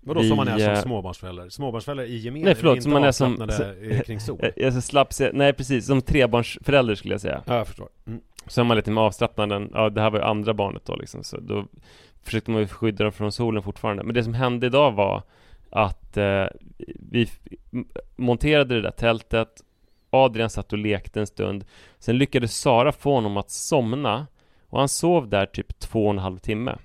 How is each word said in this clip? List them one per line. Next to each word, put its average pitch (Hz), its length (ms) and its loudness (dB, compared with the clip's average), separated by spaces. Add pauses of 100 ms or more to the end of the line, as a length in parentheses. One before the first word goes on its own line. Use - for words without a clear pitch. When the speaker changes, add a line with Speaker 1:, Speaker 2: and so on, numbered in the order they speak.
Speaker 1:
Vadå 156 200 -2
Speaker 2:
vi, 113 60 4
Speaker 1:
som 110 100 4
man 107 100 2
är 113 100 0
som 104 160 4
Speaker 2:
eh, 104 80 2
Speaker 1:
småbarnsförälder? 92 680 -8
Småbarnsförälder 131 540 -8
i 120 140 -8
gemen 120 240 -8
Speaker 2:
Nej, 185 100 4
Speaker 1:
är 160 40 6
Speaker 2:
förlåt, 151 200 6
Speaker 1:
inte 123 80 -2
Speaker 2:
som 143 100 0
man 143 100 6
är 139 80 6
som, 127 200 2 (100)
Speaker 1:
avslappnade, 110 340 -4 (120)
Speaker 2:
<laughs> 110 80 -2
Speaker 1:
eh, 127 60 0
kring 110 180 -6
sol. 110 220 -8
Speaker 2:
Jag 117 160 -2 (100)
är 131 40 2
så 123 100 -2
slapp, 139 320 2
så 143 100 0
jag, 127 100 0
nej, 139 200 4
precis, 131 340 -2
som 135 140 4
trebarnsförälder 120 960 2
skulle 98 180 -6
jag 98 80 -6
säga. 78 240 -6
Speaker 1:
Ja, 123 120 -2
jag 107 100 -4
förstår. - 220 -14 (180)
Mm. 113 140 -12 (260)
Speaker 2:
Så - 140 0
är 120 40 4
man 117 120 4
lite 107 140 0
mer 110 100 2
avslappnad 107 500 0
än, 101 220 -4
ja, 110 160 2
det 104 120 -2
här 110 80 4
var 107 100 -2
ju - 60 -2
andra 107 280 0
barnet 101 320 -4
då - 100 -6
liksom, - 280 -12
så - 160 -12
då 101 260 -6 (580)
försökte 113 280 -4
man 110 100 2
ju 104 60 0
skydda 107 360 -2
dem 107 100 0
från 107 180 -4
solen 110 320 -2
fortfarande. 101 400 -6
Men 117 120 -6
det 120 80 2
som 113 100 -4
hände 123 340 -2
idag 135 240 4
var 98 320 0 (460)
att, - 480 -2
eh, 98 280 2 (680)
vi 120 120 4
f-, - 160 -6 (340)
m-, 120 140 -8 (280)
monterade 127 600 2
det 110 60 0
där 98 100 -4
tältet, 117 580 0 (600)
Adrian 117 400 2
satt - 240 -8
och 104 60 -2
lekte 104 400 -4
en 104 80 -2
stund, 98 380 -6 (340)
sen 117 180 0
lyckades 127 420 0
Sara 131 320 4
få 143 240 0
honom 107 220 0
att 101 140 -6
somna, 131 760 -2 (420)
och - 100 -2
han 135 100 2
sov 165 400 2
där 98 160 2
typ - 340 -10
två - 260 -2
och 104 60 2
en 101 80 -2
halv 95 180 -6
timme. 113 480 -6